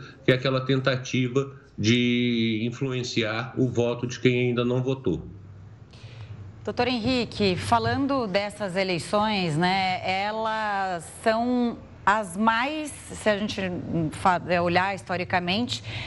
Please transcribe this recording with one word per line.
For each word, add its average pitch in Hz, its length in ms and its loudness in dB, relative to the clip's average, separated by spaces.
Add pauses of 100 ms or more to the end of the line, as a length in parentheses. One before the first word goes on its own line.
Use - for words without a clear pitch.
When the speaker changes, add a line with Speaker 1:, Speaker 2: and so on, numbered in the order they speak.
(260)
Speaker 1:
que 131 60 8
é 127 40 6
aquela 131 260 0
tentativa 131 920 0 (220)
de 120 840 2
influenciar 123 920 -2
o 131 100 4
voto 120 380 0
de 123 140 -8
quem 123 300 4
ainda 120 160 2
não 123 160 2
votou. 123 440 -2 (1400)
Speaker 2:
Doutor 240 220 0
Henrique, 226 680 0
falando 240 720 0
dessas 202 480 -2
eleições, 190 800 2
né, 185 480 2
elas 202 1040 -2 (180)
são 240 540 2 (280)
as 196 300 2
mais, 254 560 0
se - 380 -4
a 208 80 4
gente 208 240 -4 (500)
fa-, 175 380 2
é, 175 100 4
olhar 180 340 2
historicamente, 185 880 -2 (260)